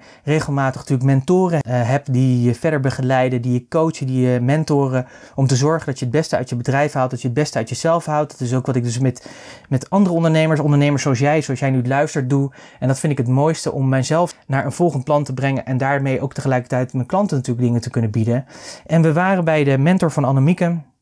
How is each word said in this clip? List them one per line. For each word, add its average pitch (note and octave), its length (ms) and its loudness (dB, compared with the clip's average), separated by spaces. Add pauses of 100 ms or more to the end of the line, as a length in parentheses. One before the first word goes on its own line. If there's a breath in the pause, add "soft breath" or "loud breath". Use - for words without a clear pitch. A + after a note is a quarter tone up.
(240 loud breath)
regelmatig C#3 560 -2
natuurlijk C3 300 0
mentoren, E3+ 520 2
eh, B2 280 -2
heb C#3 220 0
die B2+ 300 2
je A#2+ 140 2
verder D3+ 240 -2
begeleiden, C3 640 0
die B2 120 -2
je B2 140 -2
coachen, D#3+ 400 -2
die B2+ 200 0
je B2 120 2
mentoren, C3+ 680 0 (280 loud breath)
om C3+ 120 2
te C3 80 2
zorgen D3+ 300 0
dat C3 140 -6
je C3 60 -4
het A#2+ 80 -4
beste D#3 220 0
uit B2+ 140 -2
je C3 60 -4
bedrijf C#3 380 0
haalt, B2+ 160 0
dat B2 120 -8
je C3+ 60 -2
het A#2+ 100 -2
beste D3 200 -2
uit A2+ 120 -4
jezelf E3 360 -2
haalt. D3+ 260 -2
Dat - 80 -20
is B2 140 -2
ook B2+ 120 0
wat C3 100 0
ik B2 80 0
dus A#2+ 160 -4
met, C3 300 -2 (400 loud breath)
met C3 200 -2
andere F#3+ 260 2
ondernemers, D#3+ 440 2
ondernemers C#3+ 440 2
zoals C3 160 0
jij, D3 220 2
zoals C3+ 180 -6
jij C#3 100 0
nu C3 180 0
luistert, C#3 420 -2
doe. C#3 220 0 (280 loud breath)
En B2+ 80 -2
dat C3 120 0
vind D#3 120 0
ik C3+ 60 -2
het B2 100 0
mooiste, C#3+ 440 0
om C3+ 180 -2
mijzelf D3+ 460 0 (120 soft breath)
naar C3+ 180 -2
een C3+ 60 -4
volgend D3 320 0
plan D3 200 0
te C#3 100 -6
brengen C3+ 320 -2
en C3 120 -2
daarmee C3+ 440 0
ook C#3 120 -6
tegelijkertijd B2+ 600 -2
mijn B2+ 120 -2
klanten F#3+ 320 0
natuurlijk B2+ 280 -2
dingen A#2+ 160 2
te - 80 -8
kunnen A2+ 220 -2
bieden. A#2 340 0 (400 loud breath)
En E3 160 2
we D#3 120 4
waren F3+ 300 2
bij D#3 200 2
de C3+ 140 2
mentor E3+ 340 2
van D3 120 0
Annemieke. D#3 540 2 (240)